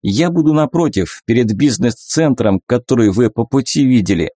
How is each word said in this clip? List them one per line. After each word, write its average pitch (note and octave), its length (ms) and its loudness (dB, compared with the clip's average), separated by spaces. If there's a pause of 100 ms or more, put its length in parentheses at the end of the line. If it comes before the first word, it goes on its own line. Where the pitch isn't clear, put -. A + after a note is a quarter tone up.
«Я C3 280 -2
буду D#3+ 240 0
напротив, D3+ 720 -2
перед A2+ 280 0
бизнес-центром, A#2+ 1120 0
который A#2+ 440 0
вы A2 200 2
по A#2 160 -4
пути C#3 400 -2
видели». G2 540 2